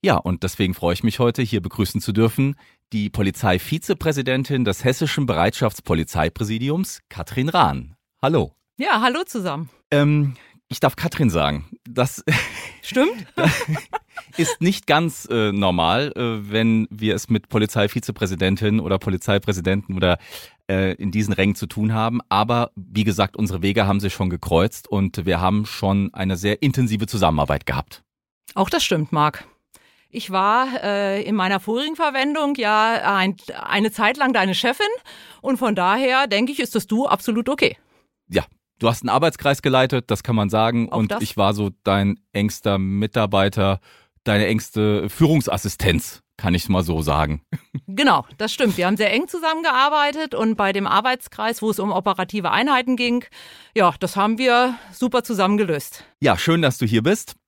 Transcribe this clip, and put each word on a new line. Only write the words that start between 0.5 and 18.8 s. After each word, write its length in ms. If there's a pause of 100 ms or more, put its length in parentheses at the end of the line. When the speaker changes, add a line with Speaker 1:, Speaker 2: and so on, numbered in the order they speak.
Speaker 1:
freue 200
ich 100
mich 160
heute, 220
hier 200
begrüßen 400
zu 100
dürfen, 460 (340)
die 180
Polizeivizepräsidentin 1600
des 180
Hessischen 420
Bereitschaftspolizeipräsidiums, 1800
Katrin 400
Rahn. 480 (260)
Hallo. 320 (240)
Speaker 2:
Ja, 220
hallo 240
zusammen. 460 (220)
Speaker 1:
Ähm, 440 (320)
ich 140
darf 160
Katrin 320
sagen. 400 (200)
Das 320 (320)
<laughs> 280
Speaker 2:
Stimmt. 440 (120)
Speaker 1:
<laughs> 1000
ist 240
nicht 280
ganz, 440
äh, 220
normal, 640
äh, 340
wenn 380
wir 260
es 140
mit 180
Polizeivizepräsidentinnen 1300